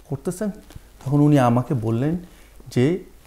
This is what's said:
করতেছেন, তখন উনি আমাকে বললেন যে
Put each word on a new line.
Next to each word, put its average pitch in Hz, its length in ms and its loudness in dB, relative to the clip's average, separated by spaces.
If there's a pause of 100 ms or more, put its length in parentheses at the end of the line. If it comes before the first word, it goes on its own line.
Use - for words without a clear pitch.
করতেছেন, 180 420 -8 (540)
তখন 143 160 0
উনি 147 180 6
আমাকে 123 360 2
বললেন 117 420 -2 (520)
যে 156 360 0 (220)